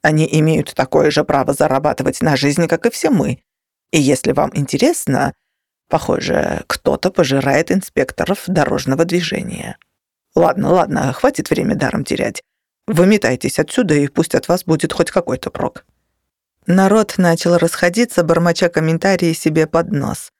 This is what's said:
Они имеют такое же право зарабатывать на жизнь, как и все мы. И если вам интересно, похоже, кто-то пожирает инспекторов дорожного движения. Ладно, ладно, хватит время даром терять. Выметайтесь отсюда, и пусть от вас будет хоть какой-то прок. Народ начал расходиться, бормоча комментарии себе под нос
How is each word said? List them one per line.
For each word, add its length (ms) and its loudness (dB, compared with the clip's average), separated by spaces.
Они 260 2
имеют 360 0
такое 360 2
же 140 0
право 280 0
зарабатывать 680 0
на 140 2
жизнь, 320 0
как 180 -2
и 40 2
все 200 -2
мы. 320 -2
И 100 2
если 320 2
вам 220 0
интересно, 800 0
похоже, 800 -2
кто-то 420 -2
пожирает 640 0
инспекторов 720 -4
дорожного 580 0
движения. 720 -6
Ладно, 340 2
ладно, 420 2
хватит 380 -2
время 240 0
даром 300 -2
терять. 380 -4
Выметайтесь 720 2
отсюда, 360 0
и 120 2
пусть 300 -2
от 100 0
вас 180 0
будет 280 -2
хоть 180 0
какой-то 400 -4
прок. 340 -8
Народ 520 4
начал 400 2
расходиться, 640 0
бормоча 460 2
комментарии 640 0
себе 340 0
под 240 -2
нос 500 -4